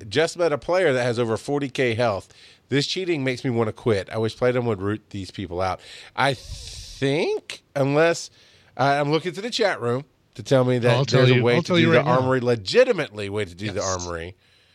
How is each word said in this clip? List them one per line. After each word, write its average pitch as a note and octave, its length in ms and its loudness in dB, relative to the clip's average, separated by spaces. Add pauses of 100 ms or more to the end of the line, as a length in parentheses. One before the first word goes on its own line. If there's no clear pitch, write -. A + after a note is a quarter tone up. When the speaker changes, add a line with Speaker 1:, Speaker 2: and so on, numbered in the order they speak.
Speaker 1:
"Just D#3 280 -2
met E3+ 160 0
a C#3 40 -2
player E3+ 360 0
that B2 100 0
has A#2+ 160 -2
over A2+ 160 0
forty C#3+ 340 -4
K B2 260 0
health. G#2+ 380 -2 (360)
This C#3 180 0
cheating E3+ 380 -2
makes B2+ 180 -4
me C3+ 60 -2
wanna A2+ 240 0
quit. G2+ 360 -2
I A2 80 -6
wish A2+ 200 -4
Playdom B2 260 0
would G#2+ 180 -2
root G#2 280 -6
these G2 220 -10
people F2 280 -8
out." F#2 220 -2 (340)
I C3 180 2
think, - 1300 -6 (140)
unless, D3 540 0 (480)
uh, B2+ 60 0 (160)
I'm D3 120 0
looking D#3+ 220 -2
to F#3 80 -10
the A#3+ 80 -6
chat G3 320 0
room A#2+ 240 -2 (300)
to A2 80 -12
tell C3 200 4
me B2+ 160 2
that A#2+ 160 4
Speaker 2:
I'll A#2+ 100 2
tell C3+ 140 2
Speaker 1:
there's B2+ 120 6
a B2+ 40 6
Speaker 2:
you. B2 80 2
Speaker 1:
way A#2+ 120 4
Speaker 2:
I'll F3 60 2
Speaker 1:
to E3 60 -4
Speaker 2:
tell F3+ 80 2
Speaker 1:
do E3+ 60 6
Speaker 2:
you E3 100 4
Speaker 1:
the E3 60 6
Speaker 2:
right - 80 4
now. B2 140 2
Speaker 1:
armory, C3 200 2
legitimately A#2+ 880 0
way G#2 160 -2
to E2+ 80 -14
do G2 140 -8
the G2+ 140 -4
Speaker 2:
Yes. - 20 -2
Speaker 1:
armory F2 520 -4 (400)